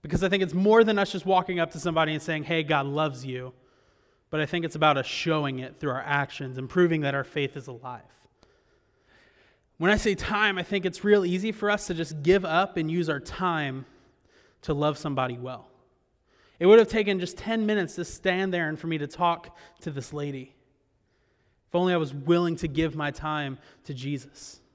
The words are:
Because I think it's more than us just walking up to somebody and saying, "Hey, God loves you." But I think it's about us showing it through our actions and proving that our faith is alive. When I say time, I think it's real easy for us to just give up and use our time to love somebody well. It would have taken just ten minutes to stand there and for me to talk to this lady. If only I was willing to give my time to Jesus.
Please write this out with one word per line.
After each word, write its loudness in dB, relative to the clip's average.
Because 0
I 2
think 2
it's -4
more 6
than 2
us 0
just -6
walking 2
up 0
to -12
somebody 2
and -4
saying, -4
"Hey, 0
God 0
loves -4
you." -10
But -2
I 0
think -2
it's -6
about 6
us -2
showing -2
it -12
through -4
our -4
actions -4
and -8
proving 4
that 0
our -2
faith -4
is -12
alive. -14
When 2
I 6
say 0
time, 0
I -4
think -4
it's -6
real 6
easy 0
for -4
us -2
to -4
just -6
give 4
up 0
and -2
use 0
our -2
time -4
to -4
love 0
somebody -4
well. -12
It 4
would 12
have 6
taken 0
just -6
ten -2
minutes -2
to -6
stand -2
there 0
and -4
for -8
me -2
to -4
talk 0
to -8
this -10
lady. -8
If -10
only 2
I 2
was -2
willing 2
to -6
give -2
my -4
time -6
to -10
Jesus. -10